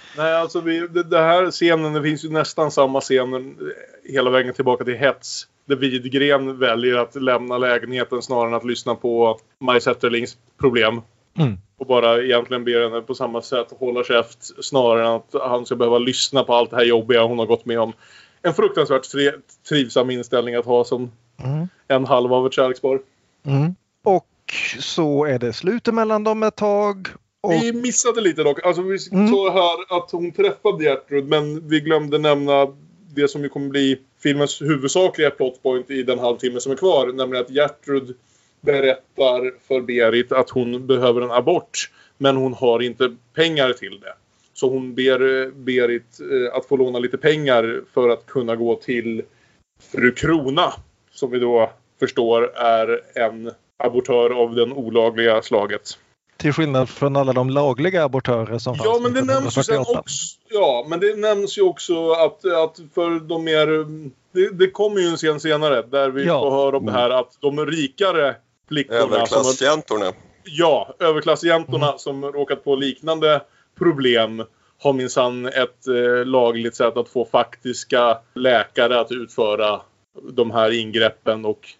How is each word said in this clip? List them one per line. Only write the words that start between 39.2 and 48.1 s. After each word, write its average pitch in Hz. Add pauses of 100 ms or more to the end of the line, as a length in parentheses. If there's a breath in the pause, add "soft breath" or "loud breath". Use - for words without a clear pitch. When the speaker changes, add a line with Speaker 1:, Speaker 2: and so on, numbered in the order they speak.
Speaker 1:
för 131
Berit 120
att 131
hon 123
behöver 123
en 123
abort, 123 (260 soft breath)
men 139
hon 131
har 117
inte 120 (200)
pengar 156
till 101
det. - (400)
Så 135
hon 127
ber, 131
eh, 131
Berit, 123
eh, 131
att 131
få 143
låna 127
lite 123
pengar 131 (120)
för 123
att 113